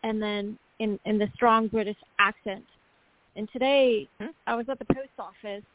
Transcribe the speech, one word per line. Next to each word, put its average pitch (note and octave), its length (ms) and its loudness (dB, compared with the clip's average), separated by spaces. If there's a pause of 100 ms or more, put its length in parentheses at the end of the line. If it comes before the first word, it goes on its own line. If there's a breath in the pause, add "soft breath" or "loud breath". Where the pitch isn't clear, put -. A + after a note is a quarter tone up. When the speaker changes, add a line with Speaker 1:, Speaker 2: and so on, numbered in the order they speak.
Speaker 1:
and G#3+ 180 -2
then G#3 360 -4 (220)
in, G#3+ 260 -2
in G#3+ 120 0
the G#3 160 0
strong A3+ 340 4
British G#3 300 -4 (220)
accent. G3 460 -2 (720)
And G#3+ 160 -8
today, B3+ 560 4 (120)
Speaker 2:
Hmm? G#3 80 -8 (180)
Speaker 1:
I A#3 100 -2
was A#3 140 -6
at C4 80 -6
the A#3 160 -12
post C4 240 -4
office G3+ 460 -12 (120)